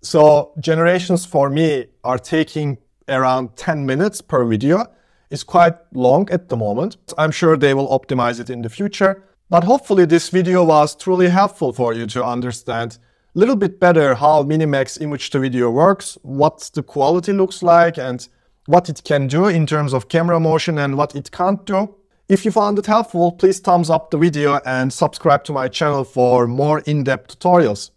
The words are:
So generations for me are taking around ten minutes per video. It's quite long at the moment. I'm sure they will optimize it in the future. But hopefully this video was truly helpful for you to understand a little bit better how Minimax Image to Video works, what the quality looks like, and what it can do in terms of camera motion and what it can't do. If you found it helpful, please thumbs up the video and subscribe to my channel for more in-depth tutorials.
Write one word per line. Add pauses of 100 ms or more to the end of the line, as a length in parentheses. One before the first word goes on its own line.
So
generations
for
me (160)
are
taking (300)
around
ten
minutes
per
video. (440)
It's
quite (180)
long
at
the
moment. (220)
I'm
sure
they
will
optimize
it
in
the
future. (260)
But
hopefully
this
video
was
truly
helpful
for
you
to
understand (360)
a
little
bit
better
how
Minimax
Image
to
Video
works,
what
the
quality
looks
like,
and (380)
what
it
can
do
in
terms
of
camera
motion
and
what
it
can't
do. (340)
If
you
found
it
helpful,
please
thumbs
up
the
video
and
subscribe
to
my
channel
for
more
in-depth
tutorials.